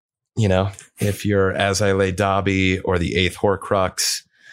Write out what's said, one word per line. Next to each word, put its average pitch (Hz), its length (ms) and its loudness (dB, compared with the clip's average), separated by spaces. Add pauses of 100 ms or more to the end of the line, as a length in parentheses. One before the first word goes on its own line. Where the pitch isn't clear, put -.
(360)
you 110 120 2
know, 95 240 2 (280)
if 104 260 -4
you're 98 260 2
As 98 300 0
I 101 120 2
Lay 95 180 2
Dobby 95 680 0
or 92 180 -2
the 80 180 -2
Eighth 87 220 0
Horcrux 95 840 -2 (320)